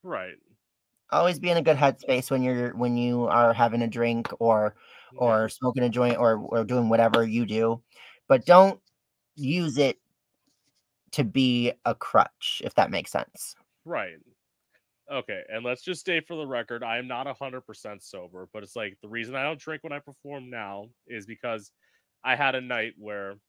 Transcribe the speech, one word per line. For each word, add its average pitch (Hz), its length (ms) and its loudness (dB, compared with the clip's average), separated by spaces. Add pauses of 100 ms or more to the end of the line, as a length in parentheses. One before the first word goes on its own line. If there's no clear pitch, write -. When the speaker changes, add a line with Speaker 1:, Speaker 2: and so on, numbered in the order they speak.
Speaker 1:
Right. 95 340 -8 (720)
Speaker 2:
Always 165 280 2
be 175 120 -2
in 170 60 4
a 165 60 2
good 151 140 6
headspace 135 540 2
when 131 120 2
you're, 123 320 0
when 120 220 0
you 120 300 0
are 117 260 6
having 117 300 2
a 117 40 0
drink 117 420 -2 (120)
or, 107 340 2 (360)
Speaker 1:
Yeah. 127 100 -10
Speaker 2:
or 110 280 2
smoking 127 360 -2
a 123 40 2
joint 120 300 2
or, 113 180 4
or 113 280 -2
doing 120 240 0
whatever 113 360 4
you 113 220 -4
do, 113 340 -2 (460)
but 131 180 2
don't 190 360 8 (560)
use 151 420 -2
it 135 200 2 (1120)
to 143 120 0
be 120 480 2 (120)
a 117 100 0
crutch, - 720 0
if - 100 -8
that - 160 4
makes - 220 -4
sense. - 420 -8 (300)
Speaker 1:
Right. 104 320 -8 (960)
Okay, 117 380 -8
and 113 140 -8
let's 123 180 -6
just 180 180 -10
state 170 260 -2
for 170 100 -12
the 156 100 -8
record, 120 380 -6
I 117 140 -4
am 127 100 -8
not 127 200 -8
a 139 60 -8
hundred 127 280 -12
percent 104 400 -16
sober, 90 500 -16
but 107 100 -14
it's 101 140 -16
like, 104 260 -8
the 107 60 -20
reason 117 280 -10
I 131 80 -4
don't 151 160 -6
drink 156 240 -14
when 156 80 -12
I 143 80 -10
perform 143 500 -18
now 104 360 -12 (200)
is 113 200 -14
because 113 460 -10 (520)
I 127 120 2
had 135 200 0
a 131 60 -4
night 117 360 -6
where 101 380 -12 (120)